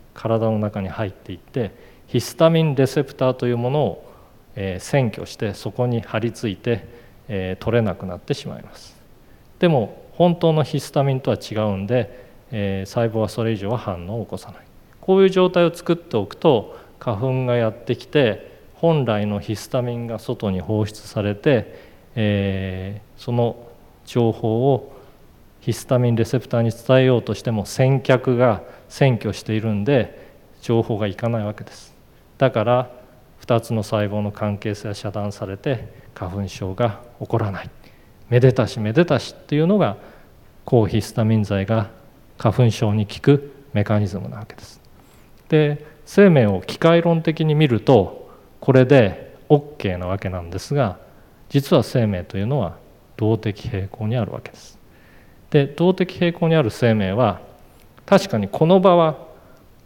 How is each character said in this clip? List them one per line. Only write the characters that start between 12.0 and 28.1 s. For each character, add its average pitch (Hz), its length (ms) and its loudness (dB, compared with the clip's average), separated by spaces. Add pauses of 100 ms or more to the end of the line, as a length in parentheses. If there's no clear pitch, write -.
え 98 360 -4
ー、 - 20 -12
細 117 200 -2
胞 110 120 -4
は 107 100 -2
そ 117 140 -4
れ 113 80 0
以 110 40 -4
上 98 140 -6
は 120 80 -2
反 87 280 -8
応 113 140 -8
を 101 40 -8
起 - 60 -16
こ 95 60 -10
さ - 140 -16
な - 80 -20
い。 - 40 -20 (380)
こ 190 160 2
う 196 60 6
い 190 40 8
う 185 40 4
状 185 180 4
態 175 160 2
を 165 100 0
作 - 200 -2
っ - 20 -4
て 131 220 -4
お 98 80 -2
く - 100 -14
と、 131 420 2 (220)
花 113 160 -4
粉 131 300 -2
が 120 100 0
や 113 140 0
っ - 20 -4
て - 240 -6
き - 100 -12
て、 127 460 0 (220)
本 160 320 2
来 104 200 0
の 104 140 -4
ヒ 107 160 -6
ス - 120 -12
タ 131 120 -4
ミ 120 160 -4
ン 120 100 -8
が 113 120 -8
外 113 320 -6
に 92 100 -2
放 107 240 -2
出 - 240 -12
さ 107 140 -4
れ 101 120 -2
て、 - 560 -2 (240)
え 98 840 -2 (180)
ー、 - 20 -20
そ 123 120 -8
の 120 240 0 (480)
情 117 280 0
報 120 400 0
を - 200 -4 (680)
ヒ 120 120 -4
ス - 140 -10
タ 127 120 2
ミ 123 120 2
ン 117 60 2
レ 113 80 2
セ 127 140 0
プ - 100 -12
タ 120 100 0
ー - 20 2
に 117 100 2
伝 131 280 2
え 131 60 4
よ 127 140 4
う 107 40 -4
と 107 120 -6
し - 80 -10
て 123 80 -4
も、 107 140 -2
先 135 360 2
客 127 360 2